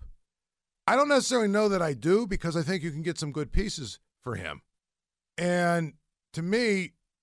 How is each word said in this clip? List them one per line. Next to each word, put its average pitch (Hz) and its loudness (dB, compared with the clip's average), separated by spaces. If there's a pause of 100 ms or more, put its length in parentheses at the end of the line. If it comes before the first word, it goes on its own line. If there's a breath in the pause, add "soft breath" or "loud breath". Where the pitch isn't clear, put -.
(880)
I 214 4
don't 285 4
necessarily 247 4
know 208 4
that 190 2
I 156 0
do, 180 2
because 170 -4
I 170 0
think 160 -2
you 165 -4
can 147 -8
get 165 -6
some 147 -6
good 147 -6
pieces 160 -2 (200)
for 120 -6
him. 85 -8 (760)
And 175 0 (400)
to 160 -6
me, 196 0 (300)